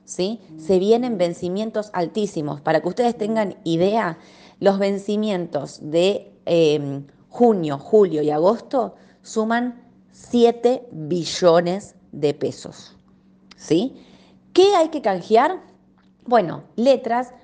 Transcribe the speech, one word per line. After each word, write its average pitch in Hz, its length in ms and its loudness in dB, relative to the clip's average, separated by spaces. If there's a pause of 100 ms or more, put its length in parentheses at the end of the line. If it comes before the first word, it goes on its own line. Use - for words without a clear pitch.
¿sí? 208 380 -6 (160)
Se 190 200 0
vienen 226 400 2
vencimientos 185 760 -4
altísimos. 165 640 -4
Para 156 220 0
que 170 80 -4
ustedes 233 280 -2
tengan 220 460 -4
idea, 175 540 0 (420)
los 196 180 2
vencimientos 196 1040 -4
de, 175 520 -2 (120)
eh, 147 560 2 (280)
junio, 180 500 2
julio 175 420 2
y 147 100 0
agosto 202 640 0 (260)
suman 233 600 -4 (300)
siete 240 800 2
billones 170 1040 0 (160)
de 147 220 -2
pesos, - 640 -10 (580)
¿sí? - 480 -4 (480)
¿Qué 392 240 4
hay 320 140 2
que 302 120 -8
canjear? 220 600 0 (640)
Bueno, 170 380 0 (120)
letras, 247 560 0 (120)